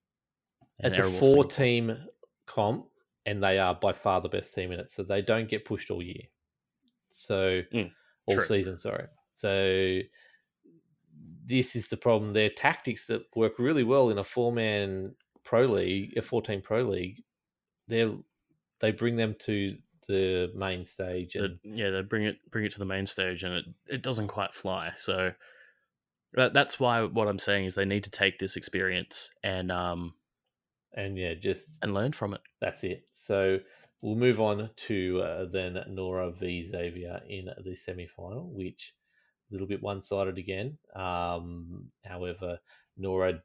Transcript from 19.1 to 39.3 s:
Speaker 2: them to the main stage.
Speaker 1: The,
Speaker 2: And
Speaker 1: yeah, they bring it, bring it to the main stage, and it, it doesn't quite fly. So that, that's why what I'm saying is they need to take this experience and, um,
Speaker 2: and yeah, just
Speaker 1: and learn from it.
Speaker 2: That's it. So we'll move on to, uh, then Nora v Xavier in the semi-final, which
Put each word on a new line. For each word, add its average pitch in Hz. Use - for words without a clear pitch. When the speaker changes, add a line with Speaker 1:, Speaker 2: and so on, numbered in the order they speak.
Speaker 2:
them 110
to 101
the 92
main 95
stage. 90
Speaker 1:
The, 98
Speaker 2:
And 92
Speaker 1:
yeah, 107
they 95
bring 107
it, 107
bring 107
it 101
to -
the 101
main 95
stage, 90
and 90
it, 87
it 131
doesn't 110
quite -
fly. 92
So 92
that, 127
that's 139
why 120
what 107
I'm 98
saying 101
is 92
they 98
need 101
to -
take -
this 95
experience 90
and, 92
um, 87
Speaker 2:
and 98
yeah, 87
just 95
Speaker 1:
and 104
learn 117
from 101
it. -
Speaker 2:
That's 95
it. 90
So 95
we'll 107
move 120
on 107
to, 92
uh, 85
then 92
Nora 92
v 90
Xavier 87
in 95
the 92
semi-final, 92
which 92